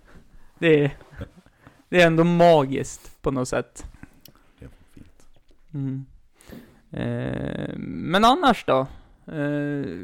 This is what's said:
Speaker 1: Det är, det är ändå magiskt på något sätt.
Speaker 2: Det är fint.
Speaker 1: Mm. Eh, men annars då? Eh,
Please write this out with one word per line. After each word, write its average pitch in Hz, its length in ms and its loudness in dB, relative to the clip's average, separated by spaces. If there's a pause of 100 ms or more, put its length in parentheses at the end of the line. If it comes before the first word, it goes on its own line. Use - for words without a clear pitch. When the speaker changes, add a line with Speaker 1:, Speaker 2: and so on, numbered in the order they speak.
(600)
Speaker 1:
Det 156 260 4
är, 139 60 -2 (960)
det 180 120 4
är 170 60 8
ändå 165 160 4
magiskt 170 1000 2
på 143 100 -2
något 131 160 -4
sätt. - 380 -6 (760)
Speaker 2:
Det - 60 -20
är - 40 -20 (240)
fint. - 340 -20 (460)
Speaker 1:
Mm. 135 320 -8 (840)
Eh, - 840 -8
men 170 480 -2
annars 269 400 2
då? 131 140 2 (480)
Eh, 147 580 -6 (180)